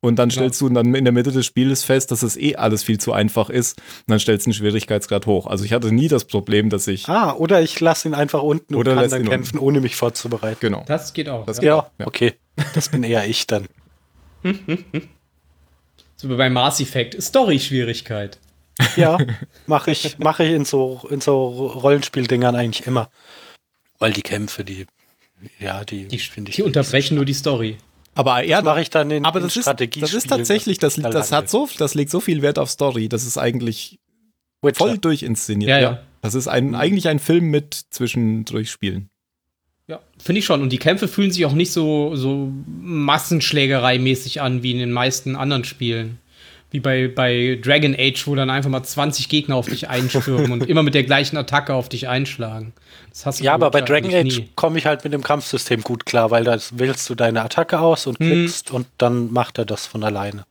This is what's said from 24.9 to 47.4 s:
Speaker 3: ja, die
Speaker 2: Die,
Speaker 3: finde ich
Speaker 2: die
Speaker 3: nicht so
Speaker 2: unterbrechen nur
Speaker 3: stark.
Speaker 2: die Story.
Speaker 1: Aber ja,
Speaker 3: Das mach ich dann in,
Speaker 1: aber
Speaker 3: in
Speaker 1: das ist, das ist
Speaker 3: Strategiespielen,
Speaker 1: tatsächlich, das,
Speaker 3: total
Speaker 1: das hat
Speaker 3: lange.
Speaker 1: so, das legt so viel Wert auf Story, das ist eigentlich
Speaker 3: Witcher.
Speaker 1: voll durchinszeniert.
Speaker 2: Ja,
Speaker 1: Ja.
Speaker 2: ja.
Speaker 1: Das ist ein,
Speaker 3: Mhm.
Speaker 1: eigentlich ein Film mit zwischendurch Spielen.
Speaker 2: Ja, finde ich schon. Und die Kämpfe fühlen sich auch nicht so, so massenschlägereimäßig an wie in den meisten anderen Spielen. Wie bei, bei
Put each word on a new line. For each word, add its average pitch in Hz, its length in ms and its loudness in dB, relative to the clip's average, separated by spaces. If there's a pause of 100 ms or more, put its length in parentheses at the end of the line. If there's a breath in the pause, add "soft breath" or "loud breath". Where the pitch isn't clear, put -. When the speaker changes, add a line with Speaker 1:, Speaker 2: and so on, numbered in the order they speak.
Speaker 3:
ja, 98 260 -8
die 98 220 -10
Speaker 2:
Die, 120 120 -8
Speaker 3:
finde 101 320 -10
ich - 60 -8
Speaker 2:
die 190 60 0
Speaker 3:
nicht - 20 2 (100)
so 151 60 4
Speaker 2:
unterbrechen 139 360 2
nur 139 60 2
Speaker 3:
stark. 135 40 2
Speaker 2:
die 139 80 0
Story. 113 420 -2 (380)
Speaker 1:
Aber 131 300 2
ja, 156 140 4
Speaker 3:
Das 156 60 0
mach 156 140 4
ich 160 120 -2
dann 151 200 2
in, 151 140 -2
Speaker 1:
aber 160 160 2
Speaker 3:
in 180 60 -2
Speaker 1:
das - 100 -2
ist, 233 100 -2
das 139 60 2
ist - 0 -
Speaker 3:
Strategiespielen, 151 560 -2
Speaker 1:
tatsächlich, 208 500 0
das, 143 160 2
Speaker 3:
total 143 180 -2
Speaker 1:
das 151 200 0
hat 151 200 0
Speaker 3:
lange. 277 140 2
Speaker 1:
so, - 20 -8 (100)
das 147 160 0
legt 147 180 0
so 180 80 0
viel 165 200 0
Wert 143 200 2
auf 131 100 -2
Story, 120 380 -2
das 120 160 -2
ist 120 120 -6
eigentlich 117 640 -4 (640)
Speaker 3:
Witcher. 143 160 2
Speaker 1:
voll 208 200 2
durchinszeniert. 117 720 -2
Speaker 2:
Ja, 135 100 4
Speaker 1:
Ja. 127 120 4
Speaker 2:
ja. 120 80 -8 (200)
Speaker 1:
Das 110 160 -4
ist 127 100 -2
ein, 131 220 0
Speaker 3:
Mhm. - 80 -4
Speaker 1:
eigentlich 175 320 2
ein 151 100 2
Film 170 320 2
mit 147 240 0 (160)
zwischendurch 110 800 -2
Spielen. 98 400 -6 (800)
Speaker 2:
Ja, 160 120 -12 (220)
finde 185 160 0
ich 208 60 -2
schon. 143 180 2
Und 131 80 0
die 123 80 -2
Kämpfe 190 300 2
fühlen 202 240 0
sich 175 120 0
auch 139 80 2
nicht 175 200 2
so, 156 440 0
so 135 340 -2 (300)
massenschlägereimäßig 139 1600 0
an 127 220 -2
wie 127 100 -2
in 123 60 -2
den 123 140 -2
meisten 127 440 -2
anderen 135 280 -2
Spielen. 117 540 -6 (520 loud breath)
Wie 143 100 -4
bei, 131 280 2
bei 123 540 0